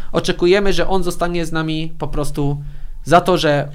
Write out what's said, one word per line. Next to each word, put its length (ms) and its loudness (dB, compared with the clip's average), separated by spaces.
oczekujemy, 600 2
że 160 4
on 140 2
zostanie 440 -2
z 60 -6
nami 460 -2
po 100 -4
prostu 540 -2
za 160 4
to, 180 2
że 360 0